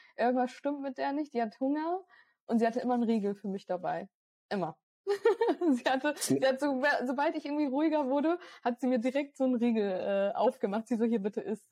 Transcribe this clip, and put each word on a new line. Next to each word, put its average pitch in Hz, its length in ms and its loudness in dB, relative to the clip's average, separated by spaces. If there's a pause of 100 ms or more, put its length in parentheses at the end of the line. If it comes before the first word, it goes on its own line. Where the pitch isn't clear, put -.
(180)
irgendwas 254 340 0
stimmt 285 300 -6
mit 277 160 -8
der 277 160 -2
nicht, 294 200 -4
die 233 80 0
hat 220 200 -6
Hunger 311 420 0 (420)
und 233 140 2
sie 226 80 4
hatte 233 140 -2
immer 247 140 0
einen 240 80 2
Riegel 202 320 0
für 202 120 -10
mich 196 180 -6
dabei. 180 440 -4 (400)
Immer. 170 280 -4 (300)
<laughs> 392 640 2
Sie 233 160 0
hatte, 269 300 0
sie 269 260 0
hat 262 140 2
so, 277 220 0 (240)
sobald 285 300 -2
ich 302 100 -6
irgendwie 294 200 0
ruhiger 294 420 2
wurde, 294 300 2 (260)
hat 240 160 -2
sie 262 80 0
mir 247 120 2
direkt 277 360 -2
so 269 100 0
einen 254 100 2
Riegel, 202 760 0
äh, - 60 -6
aufgemacht. 226 500 0
Sie 247 80 0
so, 220 100 0
"Hier, 226 140 0
bitte 202 220 -4
isst." - 300 -6